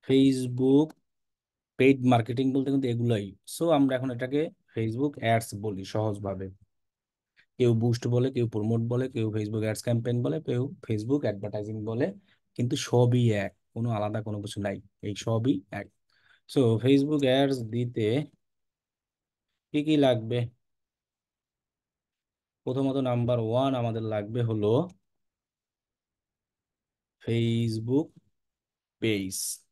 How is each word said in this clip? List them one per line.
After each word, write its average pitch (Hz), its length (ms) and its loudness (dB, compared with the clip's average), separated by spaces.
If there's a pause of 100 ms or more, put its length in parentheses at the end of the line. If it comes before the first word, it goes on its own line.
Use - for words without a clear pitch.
Facebook 135 800 4 (880)
পেইড 131 280 6
মার্কেটিং 127 480 2
বলতে 139 180 0
কিন্তু 135 180 0
এগুলাই। 117 480 0 (100)
So, 165 240 -2
আমরা 139 260 4
এখন 127 140 -4
এটাকে 127 400 -4 (260)
Facebook 113 440 -2
অ্যাডস 113 340 0
বলি 101 300 -8
সহজভাবে। 101 680 -4 (1080)
কেউ 120 160 6
বুস্ট 117 320 0
বলে, 123 260 2
কেউ 120 160 0
প্রমোট 113 320 0
বলে, 123 300 -2
কেউ 110 220 -2
Facebook 107 280 -4
অ্যাডস 107 220 -2
ক্যাম্পেইন 120 400 0
বলে, 156 200 -2
কেউ 123 400 -4
Facebook 117 380 -2
অ্যাডভার্টাইজিং 104 640 -6
বলে, 120 280 -2 (420)
কিন্তু 120 220 -2
সবই 120 560 4
এক, 98 240 -4 (180)
কোনো 117 160 -4
আলাদা 107 320 -4
কোনো 104 200 -8
কিছু 101 180 -8
নাই, 98 200 -6 (220)
এই 104 120 -6
সবই 113 460 0 (100)
এক। 101 180 -10 (600)
So, 147 120 0 (180)
Facebook 139 440 2
অ্যাডস 135 360 2
দিতে 120 680 -2 (1500)
কি 147 120 -2
কি 156 120 2
লাগবে? 120 520 2 (2250)
প্রথমত 135 320 -2
নাম্বার 123 440 0
ওয়ান 127 340 0
আমাদের 113 280 -4
লাগবে 110 400 -4
হলো 113 460 2 (2500)
Facebook 117 840 0 (880)
পেজ। 101 720 -4